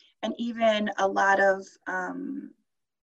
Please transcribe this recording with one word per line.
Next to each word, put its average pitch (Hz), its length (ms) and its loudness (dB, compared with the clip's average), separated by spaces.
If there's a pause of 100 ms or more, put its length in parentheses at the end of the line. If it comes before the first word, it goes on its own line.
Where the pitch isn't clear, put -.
(220)
and 220 160 -4
even 226 600 0
a 196 80 2
lot 196 340 4
of, 190 260 4 (200)
um, 180 640 -8 (600)